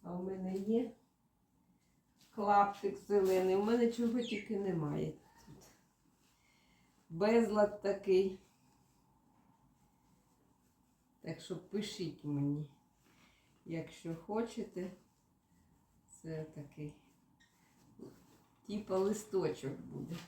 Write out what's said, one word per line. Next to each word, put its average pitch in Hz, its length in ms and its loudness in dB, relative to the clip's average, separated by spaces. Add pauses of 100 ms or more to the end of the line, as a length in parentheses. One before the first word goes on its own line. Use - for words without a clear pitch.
А 175 100 -10
в 180 120 -6
мене 185 320 -6
є 220 360 0 (1400)
клаптик 202 640 4 (120)
зелений. 190 480 4
У 202 80 4
мене 233 280 4
чого 233 280 0
тільки 220 380 -4
немає 156 540 -2 (340)
тут. - 180 -20 (1400)
Безлад 208 760 4
такий. 196 560 2 (3000)
Так 160 120 -8
що - 160 -10
пишіть 190 680 -6
мені, 147 420 -2 (1000)
якщо 165 500 -8
хочете. 208 760 -6 (1160)
Це 160 380 -10
такий, 147 480 -14 (1700)
типа, 202 320 -2
листочок 190 760 -2
буде. - 440 -10 (100)